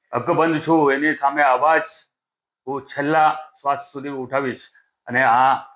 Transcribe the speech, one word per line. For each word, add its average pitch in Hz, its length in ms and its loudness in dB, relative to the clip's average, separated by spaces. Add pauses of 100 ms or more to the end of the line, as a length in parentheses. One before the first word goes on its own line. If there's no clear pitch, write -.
(120)
અકબંધ 160 480 0
છું, 151 320 2
એની 147 220 0
સામે 143 280 -2
અવાજ 143 400 2 (840)
હું 135 200 -8
છેલ્લા 151 760 0
શ્વાસ 139 320 -4
સુધી 139 160 -12
ઉઠાવીશ. 131 600 -6 (380)
અને 127 180 0
આ 127 300 4 (220)